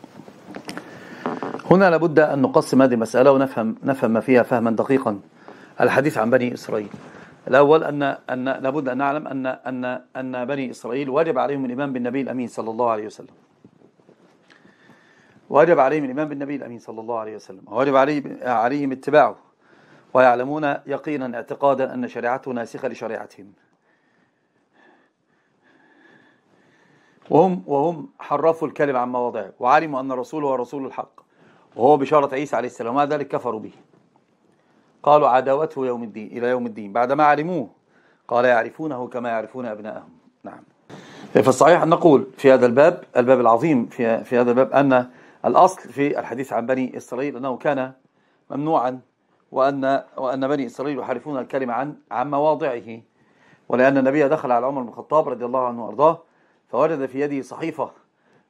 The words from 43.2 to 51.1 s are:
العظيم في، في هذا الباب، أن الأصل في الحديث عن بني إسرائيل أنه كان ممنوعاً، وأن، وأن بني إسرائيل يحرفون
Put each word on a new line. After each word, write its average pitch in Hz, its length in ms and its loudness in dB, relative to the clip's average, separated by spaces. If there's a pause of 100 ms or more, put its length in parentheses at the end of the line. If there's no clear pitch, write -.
العظيم 120 460 4
في، 117 380 -2
في 123 140 -2
هذا 120 120 2
الباب، 131 220 2
أن 131 380 2 (340)
الأصل 165 360 4
في 135 380 -4
الحديث 123 340 -8
عن 117 140 -4
بني 127 300 -4
إسرائيل 131 400 -8
أنه 127 200 -6
كان 135 360 -4 (580)
ممنوعاً، 131 500 -2 (520)
وأن، 135 500 0 (140)
وأن 131 320 -4
بني 139 180 -2
إسرائيل 135 320 -8
يحرفون 123 400 -6